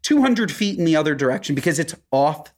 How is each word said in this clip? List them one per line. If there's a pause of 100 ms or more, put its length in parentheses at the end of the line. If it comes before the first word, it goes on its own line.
two
hundred
feet
in
the
other
direction
because
it's (160)
off